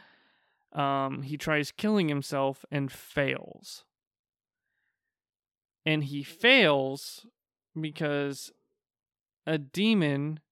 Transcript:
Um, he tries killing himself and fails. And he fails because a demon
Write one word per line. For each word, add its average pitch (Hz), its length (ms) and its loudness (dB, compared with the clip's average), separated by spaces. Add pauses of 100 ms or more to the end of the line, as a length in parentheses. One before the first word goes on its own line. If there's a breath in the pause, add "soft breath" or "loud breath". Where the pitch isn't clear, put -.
(720 soft breath)
Um, 139 500 -2
he 139 140 -8
tries 147 340 -2
killing 214 380 0
himself 139 640 -2
and 139 200 -2
fails. - 920 -6 (2000)
And 156 200 0
he 139 180 -6
fails 147 1040 4 (520)
because 147 760 -4 (920)
a 160 120 0
demon 151 800 0 (120)